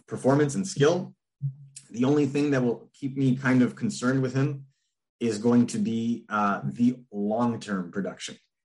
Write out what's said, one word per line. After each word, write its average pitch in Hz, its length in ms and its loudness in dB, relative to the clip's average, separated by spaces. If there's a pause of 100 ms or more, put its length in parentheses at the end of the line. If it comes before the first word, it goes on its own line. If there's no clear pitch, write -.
performance 139 480 2
and 95 100 -2
skill. 170 480 0 (800)
The 120 140 0
only 147 200 4
thing 143 260 0
that 131 120 2
will 117 300 -2
keep 135 240 -8
me 135 180 2
kind 127 260 2
of 110 140 2
concerned 123 460 -2
with 123 120 -2
him 135 320 -2 (540)
is 113 180 -2
going 120 300 4
to 113 100 -6
be, 113 520 -2
uh, 104 340 0
the 120 320 0 (160)
long-term 104 800 -2
production. - 460 -8 (260)